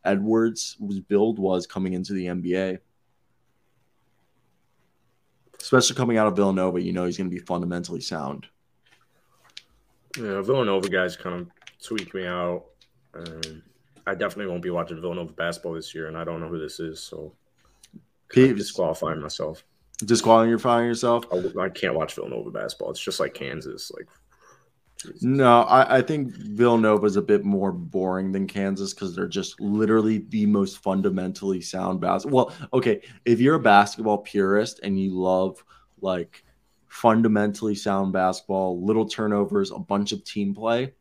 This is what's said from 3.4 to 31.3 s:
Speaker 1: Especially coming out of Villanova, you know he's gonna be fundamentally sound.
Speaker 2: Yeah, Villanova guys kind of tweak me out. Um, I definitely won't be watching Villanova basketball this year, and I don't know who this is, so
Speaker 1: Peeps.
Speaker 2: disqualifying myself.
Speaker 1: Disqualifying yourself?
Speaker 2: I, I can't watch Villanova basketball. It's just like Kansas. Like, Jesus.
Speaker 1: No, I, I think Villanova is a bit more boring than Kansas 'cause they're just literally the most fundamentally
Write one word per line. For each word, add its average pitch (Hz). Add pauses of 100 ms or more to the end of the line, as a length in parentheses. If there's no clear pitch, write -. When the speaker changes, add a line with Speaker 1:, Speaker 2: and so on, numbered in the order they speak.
Speaker 1:
Especially -
coming 117
out 107
of 92
Villanova, 92
you 90
know 90
he's 87
gonna 92
be 90
fundamentally 87
sound. 71 (1700)
Speaker 2:
Yeah, 101
Villanova 101
guys 92
kind 90
of 87 (340)
tweak 101
me 92
out. 87 (480)
Um, 80 (420)
I 98
definitely 98
won't 87
be 90
watching 85
Villanova 85
basketball 85
this 82
year, 80
and 80
I 82
don't 82
know 82
who 85
this 76
is, 80
so 78 (960)
Speaker 1:
Peeps. 127
Speaker 2:
disqualifying 80
myself. 76 (340)
Speaker 1:
Disqualifying 113
yourself? 117
Speaker 2:
I, 90
I 95
can't 90
watch 80
Villanova 52
basketball. -
It's -
just -
like 69
Kansas. 69
Like, - (880)
Jesus. -
Speaker 1:
No, 123
I, 131
I 127
think 135
Villanova 110
is 101
a 101
bit 101
more 98
boring 92
than 98
Kansas 98
'cause 90
they're 90
just 92
literally 107
the 107
most 98
fundamentally 95